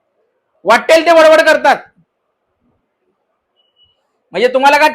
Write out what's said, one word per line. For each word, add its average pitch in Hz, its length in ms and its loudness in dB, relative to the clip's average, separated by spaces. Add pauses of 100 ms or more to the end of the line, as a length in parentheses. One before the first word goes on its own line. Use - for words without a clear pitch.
(640)
वाटेल 240 420 0
ते 339 60 2
बडबड 320 300 4
करतात. 294 340 0 (2500)
म्हणजे 208 160 -2
तुम्हाला 269 300 0
का 311 160 0